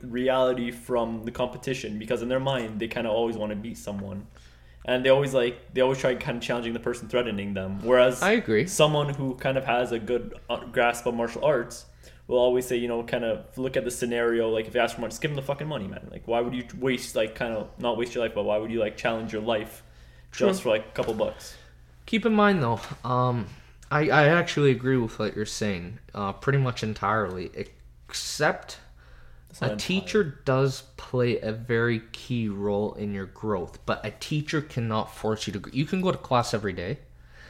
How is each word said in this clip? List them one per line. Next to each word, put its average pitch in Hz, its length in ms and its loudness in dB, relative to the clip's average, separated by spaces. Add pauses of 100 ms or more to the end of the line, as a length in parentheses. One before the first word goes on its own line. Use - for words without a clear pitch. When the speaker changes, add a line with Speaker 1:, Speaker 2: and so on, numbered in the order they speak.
Speaker 1:
reality 127 680 2
from 113 520 -2
the 113 80 -6
competition 123 680 -4
because 110 240 -2
in 120 80 -4
their 131 100 0
mind, 120 400 -2
they 113 80 -2
kinda 117 220 -4
always 113 280 2
wanna 107 180 -4
beat 110 220 -10
someone. 98 500 -10 (580)
And 127 180 0
they 131 60 6
always, 135 240 6
like, 120 400 0
they 127 80 2
always 131 160 4
try 131 180 2
kinda 120 240 -4
challenging 117 340 -2
the 117 60 -4
person, 120 300 -6
threatening 104 460 0
them. 95 280 -4
Whereas 123 380 6
Speaker 2:
I 190 120 4
agree. 143 340 4
Speaker 1:
someone 147 480 4
who 135 200 -2
kind 135 220 0
of 131 80 -2
has 120 260 0
a 117 80 0
good, 107 360 -2 (140)
uh, 120 160 -2
grasp 120 420 2
of 117 80 0
martial 120 280 -2
arts 135 420 0 (420)
will 123 100 2
always 127 300 4
say, 127 100 0
you 120 100 -2
know, 117 160 -2
kind 117 220 -2
of - 320 -4
look 131 180 -2
at 131 80 2
the 123 80 -2
scenario. 117 580 2
Like, 110 180 0
if 107 80 -4
you 120 60 4
ask 113 140 2
for 120 60 -8
money, 113 100 -4
"Just - 100 -12
give 151 100 0
them 147 40 -6
the 135 60 -4
fucking 143 260 -4
money, 120 200 -6
man." - 240 -12
Like, - 160 -14
why 117 140 2
would 123 120 -2
you 123 120 -6 (140)
waste, 127 360 -2
like, 110 200 0
kind 117 200 -2
of, 104 120 -4 (120)
not 120 180 0
waste 120 160 -2
your 120 100 0
life, 113 120 -2
but 104 80 0
why 104 160 2
would 113 120 -4
you, 113 80 0
like, 107 180 0
challenge 113 360 -2
your 107 80 -2
life 110 400 -2 (500)
Speaker 2:
True. - 160 4
Speaker 1:
just 190 140 2
for, 127 80 0
like, 110 180 2
a - 40 -18
couple 113 240 -2
bucks? - 400 -4 (500)
Speaker 2:
Keep 220 200 0
in 220 80 4
mind, 202 280 6
though, 117 180 2 (240)
um, 123 440 2 (440)
I, 151 180 2
I 143 180 8
actually 156 440 4
agree 127 260 2
with 113 220 -2
what 104 160 -2
you're 107 100 -2
saying, 98 540 -4 (140)
uh, 98 200 -2
pretty 139 260 2
much 127 240 -2
entirely, 101 680 -2 (580)
except - 720 -2 (680)
Speaker 1:
It's - 120 -14
not 113 80 0
Speaker 2:
a 107 40 0
Speaker 1:
entirely. 185 280 -2
Speaker 2:
teacher 202 220 2 (220)
does 135 380 2 (140)
play 120 420 0
a 110 140 -4
very 117 480 0 (100)
key 117 380 -4
role 101 460 0
in 104 180 -4
your 98 120 -6
growth, 95 600 -6
but 110 200 -2
a 107 60 -6
teacher 151 500 -4
cannot 113 540 -2
force 107 320 -4
you 98 60 -4
to 101 60 -4
gr-, - 120 -12
you 139 140 0
can 185 160 -2
go 185 100 0
to 135 60 -2
class - 360 0
every 101 200 -2
day, 90 260 -6 (500)